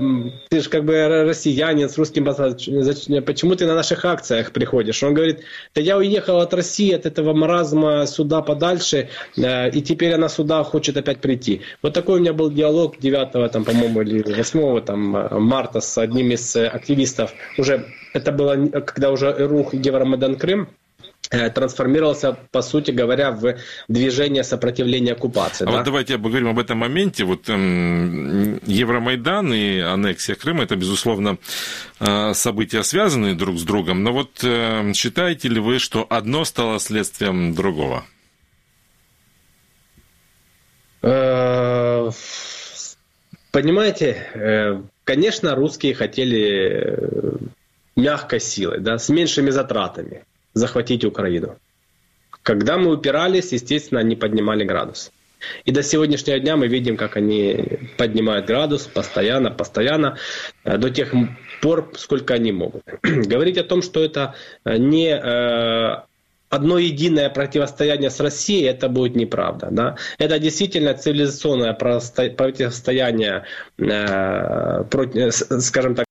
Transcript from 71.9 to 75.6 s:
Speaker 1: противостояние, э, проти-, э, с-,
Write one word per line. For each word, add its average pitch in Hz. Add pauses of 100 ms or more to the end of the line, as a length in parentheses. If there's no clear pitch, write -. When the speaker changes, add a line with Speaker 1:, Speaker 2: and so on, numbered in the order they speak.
Speaker 1:
противостояние, 123 (340)
э, 98
проти-, 127
э, 123
с-, -